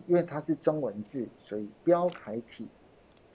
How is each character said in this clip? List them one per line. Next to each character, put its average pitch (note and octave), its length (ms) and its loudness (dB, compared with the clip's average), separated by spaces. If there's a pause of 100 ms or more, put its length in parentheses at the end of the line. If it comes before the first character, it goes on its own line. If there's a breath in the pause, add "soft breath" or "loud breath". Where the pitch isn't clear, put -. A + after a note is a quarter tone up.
因 F3 80 4
为 E3+ 80 6
它 D3+ 200 -6
是 D#3+ 120 0
中 D#3 280 2
文 G#2+ 220 -6
字， A#2+ 260 -6 (120)
所 G#2 160 -6
以 G#2 120 -6 (140)
标 F3 260 4
楷 A2+ 320 -8
体 - 260 -14 (680)